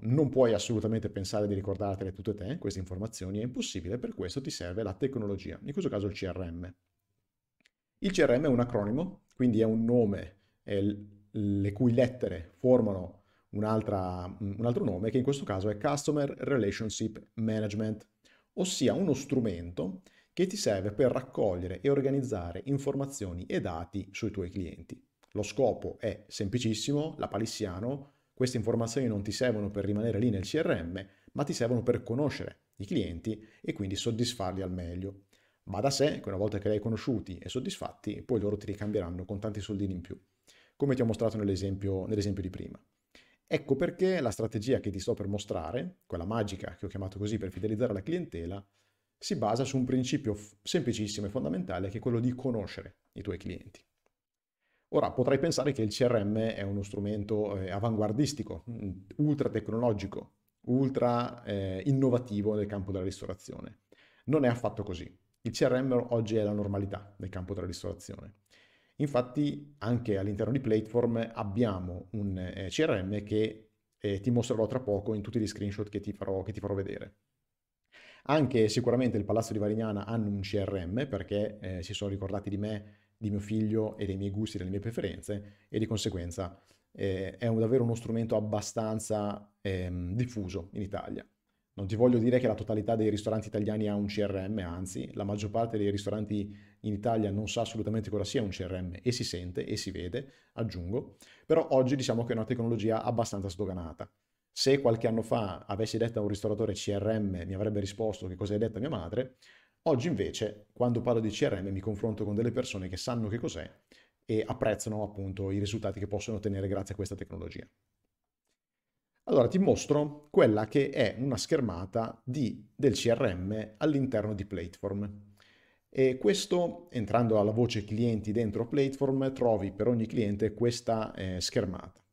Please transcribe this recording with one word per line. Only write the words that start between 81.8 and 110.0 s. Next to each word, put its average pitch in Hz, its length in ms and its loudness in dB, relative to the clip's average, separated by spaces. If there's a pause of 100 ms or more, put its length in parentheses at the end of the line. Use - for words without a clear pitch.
si 98 120 -8
sono 101 160 -4
ricordati 98 400 -4
di 98 80 -2
me, 104 380 -6 (200)
di 104 140 -2
mio 101 100 0
figlio 107 560 0
e 104 100 -2
dei 95 100 -2
miei 101 140 -2
gusti, 104 280 -4
delle 92 120 -4
mie 101 100 -2
preferenze 104 760 -6 (140)
e - 100 -2
di 107 80 2
conseguenza, 92 760 -4 (300)
eh, 95 440 -4
è 120 100 -4
un, 113 120 2
davvero 117 260 4
uno 117 100 2
strumento 113 420 -2
abbastanza, 107 1200 -2
ehm, 90 540 -2
diffuso 98 580 -4
in 104 100 -4
Italia. - 440 -6 (480)
Non 98 120 -4
ti 107 100 -2
voglio 123 220 8
dire 123 200 6
che 120 80 4
la 107 80 4
totalità 107 420 0
dei 110 120 4
ristoranti 104 400 0
italiani 107 400 0
ha 104 60 0
un 101 120 0
C 104 120 -4
R 98 300 0
M, 107 100 -2
anzi, 92 560 -6
la 101 100 -4
maggior 104 260 -2
parte 113 280 0
dei 101 120 4
ristoranti 104 640 -2 (260)
in 107 120 -2
Italia 107 380 2
non 104 180 -2
sa 117 140 -2
assolutamente 107 480 -2
cosa 104 140 0
sia 123 180 0
un 98 80 -2
C 90 100 -8
R 92 220 -4
M 90 180 -6
e 123 100 2
si 120 140 -2
sente 90 400 -6
e 104 120 -4
si 101 140 -6
vede, 90 420 -6 (220)
aggiungo, 104 640 -4 (300)
però 160 240 4
oggi 131 260 6
diciamo 117 280 0
che 120 80 -2
è 113 40 0
una 110 80 0
tecnologia 113 580 0
abbastanza 110 460 -2
sdoganata. 90 640 -6 (500)
Se 139 200 6
qualche 117 260 4
anno 113 160 2
fa 107 440 -2
avessi 104 320 -2
detto 117 200 2
a 107 40 0
un 104 40 0
ristoratore 104 460 0
"C 98 260 -2
R 107 220 2
M", 92 260 -2
mi 95 80 -4
avrebbe 104 240 0
risposto: 101 480 -4
"Che 92 80 -6
cosa 104 200 -2
hai 104 40 2
detto 110 200 0
a - 20 -4
mia 135 80 -2
madre?" 107 480 -4 (460)
Oggi 143 260 4